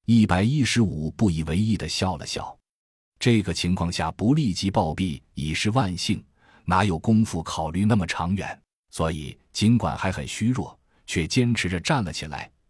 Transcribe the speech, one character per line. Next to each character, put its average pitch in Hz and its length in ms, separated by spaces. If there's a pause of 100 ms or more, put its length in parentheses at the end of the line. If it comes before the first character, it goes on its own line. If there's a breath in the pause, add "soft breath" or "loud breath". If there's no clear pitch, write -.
一 113 220
百 92 160
一 135 200
十 117 200
五 78 300
不 107 180
以 80 140
为 80 120
意 107 220
地 80 100
笑 90 300
了 - 80
笑。 - 280 (640)
这 117 220
个 87 140
情 90 200
况 85 160
下 80 220
不 113 220
立 143 180
即 98 180
暴 - 240
毙 85 240 (140)
已 76 220
是 104 160
万 98 260
幸， - 260 (440)
哪 92 180
有 87 140
功 110 260
夫 85 180
考 78 280
虑 95 160
那 110 100
么 87 100
长 87 280
远？ - 260 (300)
所 82 200
以 76 260 (140)
尽 113 280
管 92 180
还 95 160
很 - 160
虚 - 220
弱， 127 280 (280)
却 82 200
坚 120 280
持 95 140
着 87 120
站 131 240
了 85 80
起 - 140
来。 - 220 (220)